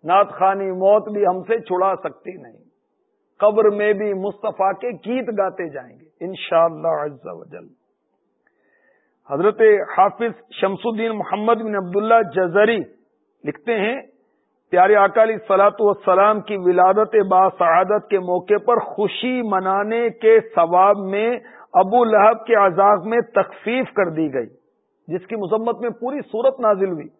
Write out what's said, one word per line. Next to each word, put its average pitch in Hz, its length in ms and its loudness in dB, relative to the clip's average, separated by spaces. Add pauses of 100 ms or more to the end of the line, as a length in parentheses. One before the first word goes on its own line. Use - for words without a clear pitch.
نعت 190 240 2
خوانی 196 420 -2
موت 196 380 2
بھی 208 180 -2
ہم 185 160 -2
سے 220 160 -4
چھڑا 185 420 -2
سکتی 165 420 -14
نہیں، 123 140 -20 (800)
قبر 214 320 2
میں 208 220 0
بھی 208 220 -4
مصطفیٰ 196 580 -4
کے 180 160 -8
گیت 226 500 -6
گاتے 180 300 -4
جائیں 135 200 -14
گے - 380 -18
انشاءاللہ 165 600 -2
عز 151 360 -6
و 87 200 -16
جل۔ 85 220 -20 (1600)
حضرت 180 300 -2 (360)
حافظ 202 640 -2
شمس 196 240 -2
الدین 226 260 -4
محمد 214 440 -2
بن 220 200 -6
عبداللہ 202 400 0 (220)
جزری 196 460 2 (600)
لکھتے 214 340 -6
ہیں، 220 240 -4 (680)
پیارے 190 260 6
آقا 196 260 4
علیہ 226 120 2
الصلوۃ 202 460 0
والسلام 202 600 2
کی 208 160 -8
ولادت 190 600 2 (140)
با 190 180 4 (100)
سعادت 185 520 0
کے 196 80 0
موقع 180 360 -2 (120)
پر 240 120 2
خوشی 240 640 -6
منانے 202 680 -2
کے 220 280 4 (160)
ثواب 180 440 4
میں 208 380 -4 (360)
ابو 196 320 2
لہب 220 420 2
کے 233 80 2
عذاب 196 500 2
میں 226 140 -2 (160)
تخفیف 233 580 -4
کر 180 180 -2
دی 156 240 -4
گئی، 120 120 -6 (640)
جس 180 180 -10
کی 226 100 -10
مذمت 220 440 -4
میں 233 100 -6
پوری 262 300 -8
سورت 262 400 -2
نازل 196 320 0
ہوئی۔ 147 160 -10 (100)